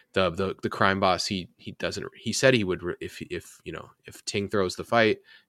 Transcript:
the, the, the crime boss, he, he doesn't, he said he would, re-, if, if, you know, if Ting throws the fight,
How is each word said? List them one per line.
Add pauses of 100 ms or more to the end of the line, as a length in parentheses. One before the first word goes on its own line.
(120)
the,
the,
the
crime
boss,
he,
he
doesn't,
he
said
he
would,
re-,
if,
if,
you
know, (140)
if
Ting
throws
the
fight, (300)